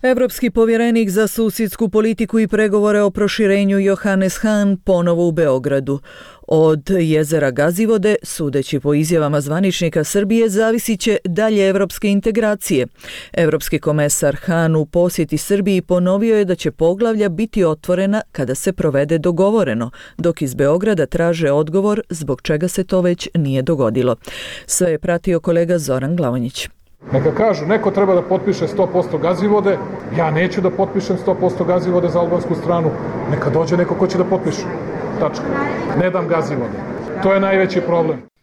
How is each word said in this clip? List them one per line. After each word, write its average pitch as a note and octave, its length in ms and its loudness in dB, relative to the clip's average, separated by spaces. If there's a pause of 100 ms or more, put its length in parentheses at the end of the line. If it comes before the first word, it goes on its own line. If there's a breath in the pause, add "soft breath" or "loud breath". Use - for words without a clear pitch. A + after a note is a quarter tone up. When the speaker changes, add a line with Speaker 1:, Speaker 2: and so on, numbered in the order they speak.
Speaker 1:
Evropski B3+ 480 0
povjerenik A3+ 600 2
za G#3 180 2
susjedsku A3 640 -2
politiku A3 500 0
i A3 80 2
pregovore G#3 540 2
o G3+ 80 4
proširenju G3 720 2
Johannes G3 600 0
Hahn G#3 360 2
ponovo F3 500 2
u E3+ 40 2
Beogradu. C#3 680 0 (480 loud breath)
Od D#3 420 2
jezera D#3 640 2
Gazivode, G3+ 720 2
sudeći C#3+ 560 -2
po C#3+ 140 0
izjavama D3+ 480 2
zvaničnika E3 640 0
Srbije, G#3+ 460 2
zavisit A3 500 0
će G#3+ 260 0
dalje G3 440 2
evropske G3+ 400 -2
integracije. G3+ 800 0 (460 loud breath)
Evropski D#3 460 0
komesar D3 560 0
Hahn E3 400 0
u D#3 100 2
posjeti F3 520 0
Srbiji G3 440 0
ponovio F#3+ 560 2
je G#3 80 2
da F3+ 100 0
će D#3 160 -4
poglavlja G#3 580 0
biti G3+ 340 -2
otvorena F3+ 580 0 (100)
kada C3 240 -4
se F#3+ 180 -2
provede D3 440 0
dogovoreno, E3 760 0 (260 loud breath)
dok E3+ 240 -2
iz C3 120 -4
Beograda E3 520 2
traže E3 460 0
odgovor F#3+ 580 0
zbog D3 320 -6
čega D#3 260 -2
se F#3+ 160 -4
to F#3 180 0
već F3 320 -2
nije C3+ 280 -2
dogodilo. B2 540 0 (500 loud breath)
Sve F3 260 0
je D3+ 80 -2
pratio F3 400 0
kolega E3+ 380 0
Zoran C3+ 380 -2
Glavonjić. B2+ 520 -4 (460)
Speaker 2:
Neka C#3 220 0
kažu, G3 300 0
neko G3 260 0
treba F#3+ 240 2
da F3 60 4
potpiše F#3 460 -2
sto G3+ 200 0
posto F3 300 -2
Gazivode, F#3 600 0 (400)
ja D#3+ 140 0
neću F3+ 300 0
da F3+ 80 2
potpišem F#3+ 480 -2
sto - 180 0
posto F3+ 280 0
Gazivode F3 460 0
za E3 100 0
albansku F3 360 -2
stranu, E3+ 360 0 (400)
neka - 180 -2
dođe D#3+ 280 2
neko F3 180 0
ko F#3 120 0
će F#3 100 -2
da F3+ 60 2
potpiše. F3+ 380 -2 (580)
Tačka. - 240 -2 (560)
Ne F3+ 100 2
dam G#3 180 -2
Gazivode. C#3+ 460 -2 (500)
To F#3+ 100 4
je G3 60 4
najveći F#3+ 420 2
problem. E3 400 0 (220)